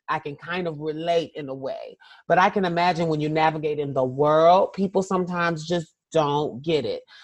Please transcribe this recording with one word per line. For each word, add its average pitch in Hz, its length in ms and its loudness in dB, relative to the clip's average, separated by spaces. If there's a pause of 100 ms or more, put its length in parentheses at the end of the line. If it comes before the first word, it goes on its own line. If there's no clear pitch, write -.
I 151 100 -4
can 143 160 -10
kind 175 320 -8
of 151 120 -8
relate 156 560 -2
in 147 120 -10
a 135 80 -10
way, 131 420 -10 (300)
but 170 100 2
I 190 120 6
can 202 160 0
imagine 170 420 0
when 156 140 -2
you 151 80 -2
navigate 156 500 0
in 139 140 -4
the 131 100 0
world, 156 720 4
people 190 300 0
sometimes 175 600 -2
just 170 300 -4 (160)
don't 143 520 0
get 151 220 0
it. 95 180 -6 (200)